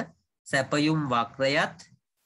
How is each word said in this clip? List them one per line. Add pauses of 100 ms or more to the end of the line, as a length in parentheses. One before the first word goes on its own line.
(460)
සැපයුම්
වක්‍රයත් (360)